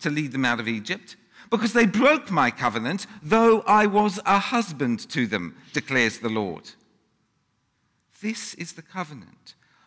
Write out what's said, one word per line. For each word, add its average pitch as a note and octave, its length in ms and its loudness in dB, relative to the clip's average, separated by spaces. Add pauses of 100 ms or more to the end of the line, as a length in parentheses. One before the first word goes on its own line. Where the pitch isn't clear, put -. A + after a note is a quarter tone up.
to D3+ 100 -2
lead D3 200 -4
them C3+ 140 -2
out A#2+ 140 0
of A2 80 -4
Egypt, A2+ 480 -8 (340)
because A3 240 0
they A#3 140 6
broke B3 420 2
my C#3 220 2
covenant, A#2+ 560 -4 (160)
though A3+ 380 4
I G#3 260 4
was G#3 400 2
a G3 100 4
husband D3+ 720 -2
to C3 160 0
them," F2+ 320 -6 (160)
declares B2 460 -2
the A#2 100 -4
Lord. G#2 400 -6 (1500)
"This A3 320 -8
is E3+ 200 -14
the D#3+ 100 -18
covenant D3+ 720 -14 (320)